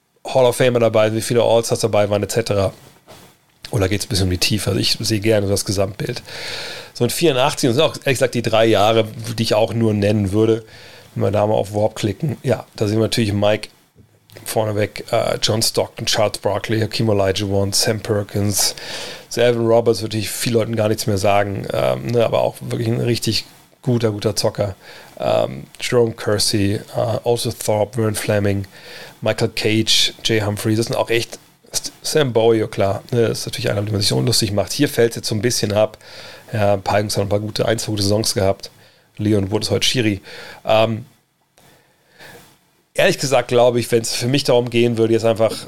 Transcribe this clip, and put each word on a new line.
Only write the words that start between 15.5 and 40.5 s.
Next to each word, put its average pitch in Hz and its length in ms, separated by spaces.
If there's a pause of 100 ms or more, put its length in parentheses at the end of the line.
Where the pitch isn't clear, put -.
Stockton, - 440
Charles - 320
Barkley, 107 420
Hakeem 110 280
Olajuwon, 98 640
Sam 107 280
Perkins, 104 760 (540)
so 120 100
Evan 117 260
Roberts 113 360
würde 110 140
ich 104 140
vielen - 240
Leuten 113 220
gar 107 120
nichts 107 180
mehr 104 120
sagen, 98 540
ähm, 64 340
ne, 117 180
aber - 180
auch 117 180
wirklich 120 260
ein 117 140
richtig 117 460 (360)
guter, 117 300
guter 101 240
Zocker. 104 400 (420)
Ähm, 58 460 (160)
Jerome 117 320
Kersey, 104 600
äh, 113 500
Otto 120 260
Thorpe, 107 500
Vern 107 140
Fleming, 101 520 (560)
Michael 110 260
Cage, - 640 (100)
Jay 110 200
Humphrey, 104 340
das 117 100
sind 123 80
auch 110 160
echt, 117 300 (600)
Sam 143 300
Bowie, 113 280
ja 104 80
klar, 98 420
ne, 117 180
das 117 120
ist - 60
natürlich 113 240
einer, 110 100
über 104 80
den 107 40
man 101 80
sich 95 80
so - 80
unlustig 120 360
macht. 101 200
Hier 143 160
fällt's 117 280
jetzt 113 120
so 117 60
ein 104 80
bisschen 117 300
ab. 107 260 (540)
Ja, 104 220
ein 95 80
paar - 180
Jungs 104 160
haben 101 80
ein 95 40
paar 104 120
gute, 107 260
ein, 113 120
zwei - 120
gute 104 120
Saisons 104 320
gehabt. 98 360 (480)
Leon 104 320
Wood 107 140
ist - 60
heute 104 160
Schiri. 107 340 (440)